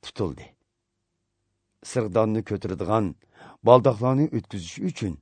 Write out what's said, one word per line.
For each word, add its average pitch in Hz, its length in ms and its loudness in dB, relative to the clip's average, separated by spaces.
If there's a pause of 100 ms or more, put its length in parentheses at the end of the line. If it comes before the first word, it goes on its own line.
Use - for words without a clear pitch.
tutildi. - 440 -8 (1400)
Sirg'donni 110 640 0
ko'taradigan 98 600 -2 (580)
baldoqlarni 123 640 4
o'tkazish 95 520 -8
uchun 117 420 -4